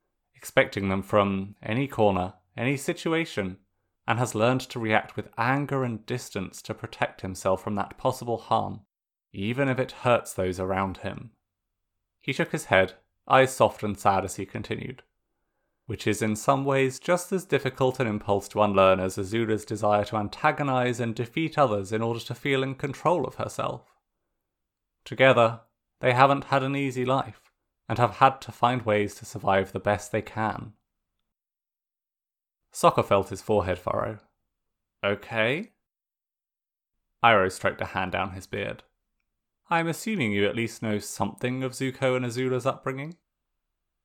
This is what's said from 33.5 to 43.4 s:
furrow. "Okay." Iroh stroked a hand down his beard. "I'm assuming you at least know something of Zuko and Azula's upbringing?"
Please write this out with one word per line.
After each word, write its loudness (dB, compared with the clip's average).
furrow. -4
"Okay." -2
Iroh 6
stroked -2
a -4
hand -4
down -4
his -14
beard. -8
"I'm 2
assuming -2
you 2
at -2
least -6
know -2
something -6
of -6
Zuko -2
and -2
Azula's -2
upbringing?" -6